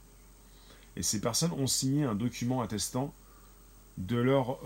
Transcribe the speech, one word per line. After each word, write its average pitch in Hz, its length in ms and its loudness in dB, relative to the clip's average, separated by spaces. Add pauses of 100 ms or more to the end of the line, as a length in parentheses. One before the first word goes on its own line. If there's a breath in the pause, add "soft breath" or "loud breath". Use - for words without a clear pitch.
(960 loud breath)
Et - 60 -4
ces 104 200 -2
personnes 156 320 0
ont 139 120 0
signé 135 380 2
un 123 100 2
document 120 480 -2
attestant 117 520 -4 (840 loud breath)
de 98 200 -2
leur, 127 480 4